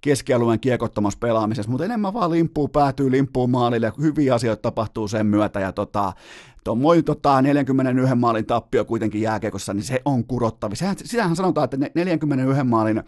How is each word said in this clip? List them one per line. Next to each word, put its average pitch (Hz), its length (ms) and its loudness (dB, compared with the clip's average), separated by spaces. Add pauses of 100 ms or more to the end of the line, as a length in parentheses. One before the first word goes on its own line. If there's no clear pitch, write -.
keskialueen 120 600 0
kiekottomassa 113 580 -2
pelaamisessa, 110 520 -2
mutta 127 140 -2
enemmän 208 300 -4
vaan 196 160 -2
limppuu 160 380 0
päätyy, 139 420 2
limppuu 131 360 2
maalille, 120 540 2
hyviä 143 340 2
asioita 110 280 0
tapahtuu 110 460 -4
sen 107 180 0
myötä, 104 340 2
ja 95 120 -2
tota, 101 400 -4 (520)
tuommoinen, 147 400 2
tota, 143 380 2
neljänkymmenenyhden 131 760 2
maalin 113 280 0
tappio 117 380 0
kuitenkin 110 360 -2
jääkiekossa, 104 540 -4
niin 101 100 -4
se 131 200 -4
on 131 200 0
kurottavissa. 113 580 -4
Sehän, 196 220 -2
sitähän 196 320 0
sanotaan, 165 280 0
että 127 120 -4
ne, 139 180 -2
neljänkymmenenyhden 143 720 0
maalin 110 420 2